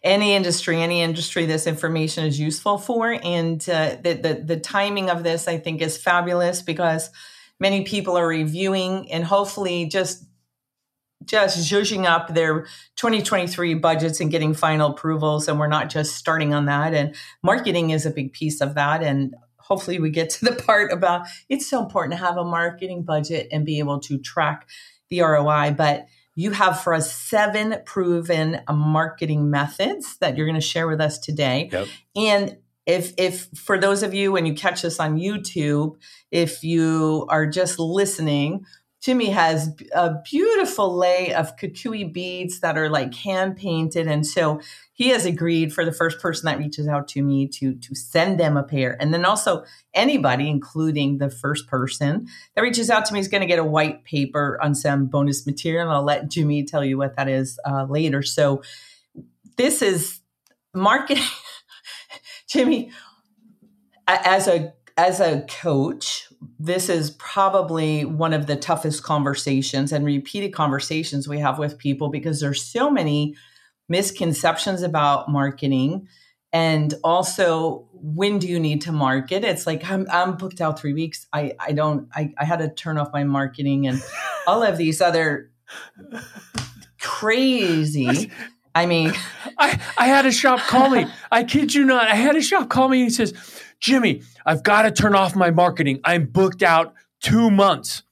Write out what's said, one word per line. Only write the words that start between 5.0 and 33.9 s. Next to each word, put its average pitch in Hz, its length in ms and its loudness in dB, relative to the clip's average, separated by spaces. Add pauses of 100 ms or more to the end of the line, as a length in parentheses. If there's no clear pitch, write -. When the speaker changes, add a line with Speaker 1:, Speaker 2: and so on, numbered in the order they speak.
Speaker 1:
of 170 140 -2
this, 170 240 -2
I 165 100 -2
think, 160 240 -6
is 156 160 -4
fabulous 175 640 0
because 160 480 -2 (500)
many 196 240 0
people 190 340 -2
are 170 80 2
reviewing 185 880 -2
and 165 120 -4
hopefully 185 640 0
just, 185 380 -4 (1000)
just 190 480 0
zhuzhing 202 320 0
up 170 300 2
their 156 320 0 (300)
twenty 220 260 0
twenty-three 175 520 0
budgets 160 460 0
and 156 100 0
getting 156 220 0
final 151 380 2
approvals. 151 580 -2
And 151 100 0
we're 151 100 0
not 156 200 0
just 151 280 -4
starting 156 360 0
on 147 140 2
that. 143 260 0
And 151 220 -2 (280)
marketing 180 480 2
is 156 140 0
a 156 60 -2
big 135 220 -6
piece 151 280 -6
of 143 140 -2
that. 147 280 0
And 139 320 -2 (220)
hopefully 185 440 -4
we 156 100 0
get 160 200 -2
to - 140 -6
the 240 80 2
part 208 400 2
about 175 360 0 (200)
it's 277 180 -4
so 247 160 -2
important 170 360 -4
to 185 40 -8
have 175 140 0
a 175 80 -2
marketing 170 600 -4
budget 151 480 -2
and 156 120 0
be 151 140 -2
able 143 220 -2
to 139 180 -8
track 151 500 -2 (400)
the 175 140 0
R 156 140 4
O 147 120 2
I. 147 220 2
But 147 360 0 (280)
you 185 160 -2
have 196 320 2
for 170 100 0
us 160 220 0
seven 214 640 0 (100)
proven 170 840 0
marketing 151 800 0
methods 190 680 -2
that 165 180 0
you're 156 120 0
gonna 160 120 0
share 165 280 -2
with 156 120 0
us 151 200 0
today. 139 520 -2
Speaker 2:
Yep. 98 160 -4 (280)
Speaker 1:
And 202 400 2 (300)
if, 180 300 0
if 180 380 -2
for 190 240 -2
those 196 240 2